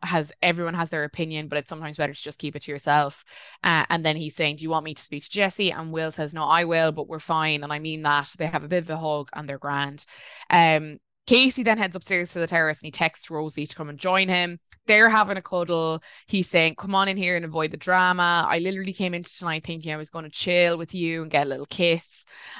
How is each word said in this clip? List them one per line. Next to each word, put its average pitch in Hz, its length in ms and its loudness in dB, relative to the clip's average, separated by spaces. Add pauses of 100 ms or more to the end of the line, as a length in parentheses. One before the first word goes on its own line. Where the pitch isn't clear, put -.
has, 165 280 -2 (100)
everyone 175 320 0
has 170 160 -4
their 156 140 -4
opinion, 156 440 -6
but 147 120 -4
it's 143 100 -6
sometimes 156 280 -10
better 143 160 -2
to - 80 -16
just - 180 -12
keep 147 160 -8
it 147 80 -12
to - 80 -10
yourself." 143 520 2 (400)
Uh, 165 260 4
and 165 160 0
then 156 100 2
he's 156 200 -6
saying, 151 220 0
"Do 151 60 -10
you 160 60 -6
want 160 160 -2
me 156 80 -10
to - 100 -12
speak 147 200 -10
to - 60 -16
Jessie?" 196 420 0
And 160 200 -8
Will 160 200 -2
says, 151 220 -6
"No, 160 120 -4
I 165 200 4
will, 165 260 2
but 151 160 -8
we're 160 120 -10
fine. 156 440 0
And 147 100 -8
I 147 60 -4
mean 156 240 -6
that." 147 340 0
They 156 100 -4
have 151 160 -4
a 147 40 -12
bit 175 160 0
of 170 60 -10
a 156 80 -4
hug 151 360 -4
and 147 140 -10
they're 139 100 -10
grand. 143 480 -6 (440)
Um, 156 480 6 (300)
Casey 254 360 6
then 220 140 4
heads 190 180 -2
upstairs 175 380 -4
to 180 60 -4
the 170 80 0
terrace 160 320 2
and - 80 -16
he 147 40 -12
texts - 380 -4
Rosie 151 380 -6
to - 80 -14
come 156 140 -10
and 147 100 -16
join 185 300 2
him. 175 300 0 (280)
They're 220 220 8
having 208 280 4
a 185 60 -8
cuddle. 165 580 -2 (240)
He's 190 240 0
saying, 160 260 4
"Come 202 200 -4
on 196 120 4
in 190 100 -2
here 180 180 0
and 170 100 -4
avoid 156 240 -2
the 165 80 -10
drama. 180 720 4
I 165 80 2
literally 190 360 -2
came 180 200 -2
into 175 240 -6
tonight 160 260 -4
thinking 165 300 -8
I 156 40 -6
was 151 120 -10
gonna 160 220 -12
chill 175 480 4
with 165 160 -10
you 165 260 -2
and 156 80 -10
get 147 160 4
a 143 40 -2
little 135 180 -6
kiss." - 580 0 (340)